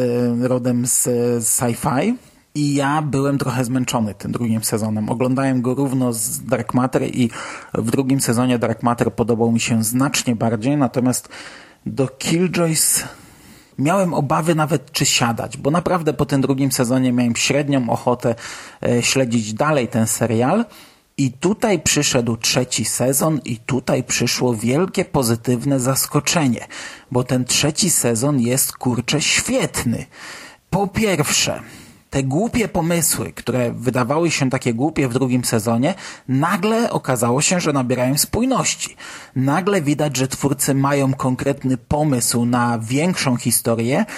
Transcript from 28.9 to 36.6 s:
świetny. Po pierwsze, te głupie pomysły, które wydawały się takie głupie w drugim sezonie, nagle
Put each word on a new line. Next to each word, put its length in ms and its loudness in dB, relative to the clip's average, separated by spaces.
świetny. 840 -2
Po 180 0
pierwsze, 720 0
te 140 -2
głupie 440 0
pomysły, 680 0
które 360 -2
wydawały 600 0
się 180 0
takie 240 0
głupie 340 0
w 60 -4
drugim 320 0
sezonie, 480 0
nagle 640 0